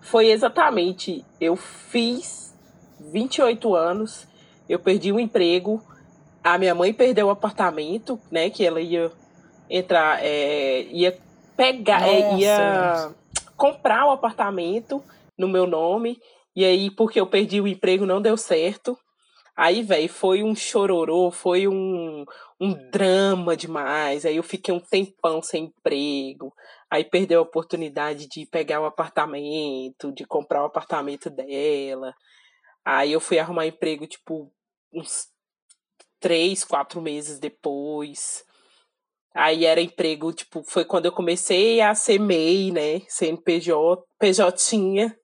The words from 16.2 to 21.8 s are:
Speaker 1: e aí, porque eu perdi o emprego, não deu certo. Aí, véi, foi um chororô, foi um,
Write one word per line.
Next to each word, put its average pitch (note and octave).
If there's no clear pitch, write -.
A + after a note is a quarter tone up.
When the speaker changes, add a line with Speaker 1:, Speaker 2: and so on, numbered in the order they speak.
Speaker 1:
e F#3
aí, F#3+
porque A3
eu F#3+
perdi G3+
o G3
emprego, F#3
não F#3+
deu A3
certo. G3
Aí, F3
véi, F3
foi F#3+
um G#3+
chororô, F3+
foi F#3
um, F3